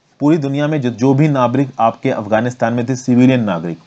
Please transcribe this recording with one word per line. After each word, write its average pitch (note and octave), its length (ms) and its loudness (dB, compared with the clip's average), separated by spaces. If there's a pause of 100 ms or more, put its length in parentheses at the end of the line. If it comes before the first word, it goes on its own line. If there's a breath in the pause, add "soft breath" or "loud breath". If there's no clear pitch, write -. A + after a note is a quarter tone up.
(200)
पूरी D3+ 180 4
दुनिया C#3 300 -2
में D#3 120 -2
जो, B2 100 -2
जो A#2+ 240 2
भी D3+ 140 2
नागरिक C3 420 0 (100)
आपके A2+ 300 0
अफगानिस्तान A2+ 640 -2
में A#2+ 160 -4
थे, C3 80 -4
सिविलियन B2+ 440 2
नागरिक, E2+ 460 -4